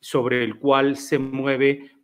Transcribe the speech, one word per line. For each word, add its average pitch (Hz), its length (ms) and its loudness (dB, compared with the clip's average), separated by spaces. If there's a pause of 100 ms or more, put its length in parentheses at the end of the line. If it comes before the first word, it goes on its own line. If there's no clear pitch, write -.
sobre 123 420 0
el 110 160 -6
cual 139 380 2
se - 200 -4
mueve 135 760 -2 (120)